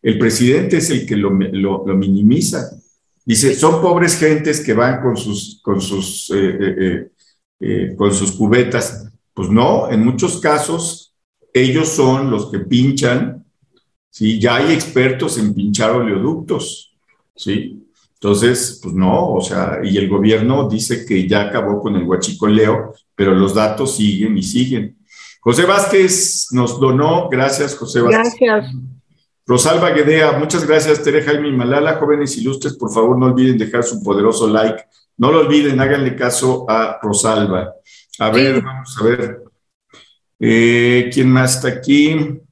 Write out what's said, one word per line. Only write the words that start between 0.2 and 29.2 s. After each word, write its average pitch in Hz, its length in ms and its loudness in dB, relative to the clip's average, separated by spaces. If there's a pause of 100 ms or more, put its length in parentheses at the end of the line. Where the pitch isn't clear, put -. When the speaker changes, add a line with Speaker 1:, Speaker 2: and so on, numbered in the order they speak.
Speaker 1:
presidente 123 560 2
es - 140 2
el 123 140 -2
que 113 120 -4
lo, 98 160 0
lo, 95 520 -2
lo 98 120 0
minimiza. 101 720 2 (540)
Dice, 123 320 2
"Son 160 260 2
pobres 170 340 2
gentes 156 440 0
que 117 120 -2
van 127 300 0
con 120 140 0
sus, 101 480 -8
con 98 160 -2
sus, 95 500 -8
eh, 95 60 -2 (240)
eh, 95 180 -2
eh, 92 300 -2 (500)
eh, 95 380 -4
con 101 180 0
sus 95 220 -2
cubetas". 117 720 0 (260)
Pues 90 140 -6
no, 120 420 2
en 110 140 2
muchos 147 360 -2
casos 160 720 -4 (400)
ellos 131 360 2
son 131 420 0
los 104 220 -4
que 98 80 -4
pinchan, 123 840 0 (640)
¿sí? 110 300 -2
Ya 120 200 0
hay 156 140 2
expertos 127 680 -2
en 104 140 -2
pinchar 104 380 -2
oleoductos, 117 1040 -4 (380)
¿sí? - 480 -8 (320)
Entonces, 110 680 0
pues 87 140 -10
no, - 400 0
o 92 60 0
sea, 92 420 -6
y 101 160 0
el 98 100 -2
gobierno 110 600 2
dice 110 360 -4
que 95 220 -2
ya 104 220 0
acabó 101 340 -4
con 101 140 -4
el 87 80 -2
huachicoleo, 104 880 0 (220)
pero 98 180 2
los 95 220 2
datos 107 400 -2
siguen 104 420 0
y 92 60 -4
siguen. 120 540 -4 (460)
José 147 200 2
Vázquez 196 880 0
nos 123 260 0
donó, 147 500 2
gracias, 135 460 -2
José - 260 -4
Vázquez. 220 400 2
Speaker 2:
Gracias. 208 320 0 (720)